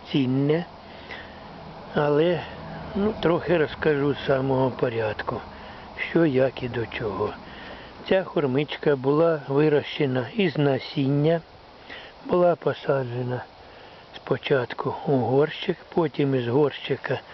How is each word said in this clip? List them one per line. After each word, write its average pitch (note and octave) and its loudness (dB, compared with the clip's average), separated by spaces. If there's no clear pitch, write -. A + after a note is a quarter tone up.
цінне, C#3+ 2
але, D3+ 4
ну, G#3 0
трохи E3 2
розкажу C#3+ 2
з - -6
самого C3 2
порядку, A2+ -2
що, E3 4
як B2+ 2
і B2+ -4
до A#2 -4
чого. G#2 -4
Ця F#3 4
хормичка D3 0
була D3 2
вирощена C#3 2
із F#3+ 2
насіння, C#3+ 2
була F3 4
посаджена B2 -2
спочатку - -2
у C#3 4
горщик, C#3+ 2
потім C#3+ 2
із A#2+ 0
горщика C3+ 0